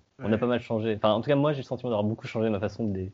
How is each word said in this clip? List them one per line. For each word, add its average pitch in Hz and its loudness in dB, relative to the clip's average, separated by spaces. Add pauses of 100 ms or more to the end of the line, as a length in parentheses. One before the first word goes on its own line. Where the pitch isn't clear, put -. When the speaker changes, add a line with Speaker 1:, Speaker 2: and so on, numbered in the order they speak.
(180)
Speaker 1:
on - -8
a - -2
Speaker 2:
Ouais. 113 4
Speaker 1:
pas 120 2
mal 120 2
changé. 113 0
Enfin, 107 4
en 113 0
tout 139 -6
cas, 147 4
moi, 147 2
j'ai 139 -6
le - -8
sentiment 123 -8
d'avoir 104 0
beaucoup 110 -2
changé 113 0
ma 101 0
façon 101 -4
de 101 -2
les, 95 -6